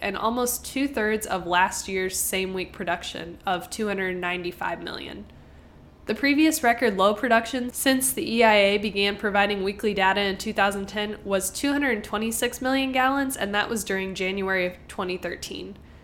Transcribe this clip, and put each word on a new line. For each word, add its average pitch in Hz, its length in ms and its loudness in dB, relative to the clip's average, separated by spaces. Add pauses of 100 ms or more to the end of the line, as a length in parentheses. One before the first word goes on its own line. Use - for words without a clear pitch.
and 202 140 -4
almost 240 500 -2
two-thirds 220 580 0
of 175 220 -4
last 180 400 2
year's 185 320 -2
same 190 340 -2
week 185 200 -6
production 170 720 -6
of 180 240 -2
two 214 160 -4
hundred 190 300 -2
ninety-five 175 640 -4
million. - 440 -10 (800)
The 220 80 -2
previous 294 480 4
record 233 340 2
low 196 180 6
production 240 580 0
since 262 400 2
the 220 240 -4
E 233 60 6
I 220 120 8
A 202 240 6
began 202 380 0
providing 202 460 2
weekly 202 320 0
data 190 260 4
in 196 160 0
two 214 160 -6
thousand 202 340 2
ten 208 360 -6
was 196 260 0
two - 220 0
hundred 269 320 0
twenty-six 226 580 -2
million 262 300 2
gallons, 262 460 2
and 202 180 -4
that 208 140 0
was 220 160 -2
during 190 320 -2
January 190 500 0
of 180 80 -4 (140)
twenty 185 280 -4
thirteen. 185 600 -8 (280)